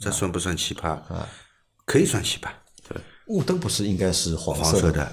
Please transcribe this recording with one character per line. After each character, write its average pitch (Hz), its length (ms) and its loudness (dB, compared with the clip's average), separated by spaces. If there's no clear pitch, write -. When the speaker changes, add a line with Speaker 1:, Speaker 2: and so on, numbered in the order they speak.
Speaker 1:
这 104 100 -4
算 92 220 -2
不 87 60 -4
算 87 180 -2
奇 - 180 -4
葩？ 78 240 -4
Speaker 2:
嗯。 82 100 -6
Speaker 1:
可 - 140 4
以 - 80 6
算 101 180 0
奇 - 160 -2
葩。 - 80 -10
Speaker 3:
对。 - 100 -10
Speaker 2:
雾 202 160 0
灯 - 180 0
不 110 80 -2
是 104 160 -2
应 101 100 2
该 92 160 2
是 85 260 0
黄 76 200 -4
色 73 60 -2
的？ 80 100 4
Speaker 1:
黄 98 80 4
色 82 100 6
的， 76 220 2